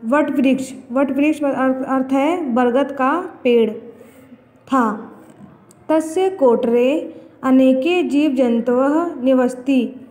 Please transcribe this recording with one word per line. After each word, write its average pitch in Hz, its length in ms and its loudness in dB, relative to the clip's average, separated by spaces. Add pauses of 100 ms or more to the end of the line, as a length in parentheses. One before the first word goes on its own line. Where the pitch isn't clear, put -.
वटवृक्ष, 269 680 0 (200)
वटवृक्ष 285 500 0
अर्थ, 262 420 -2
अर्थ 262 280 -2
है 285 420 0
बरगद 254 380 0
का 262 180 -2 (340)
पेड़ 233 260 2
था। - 1120 -8 (1040)
तस्य 320 420 0
कोटरे 247 640 2 (520)
अनेके 262 600 4
जीव 277 300 0
जंतवः 262 840 0
निवसति 254 640 0 (280)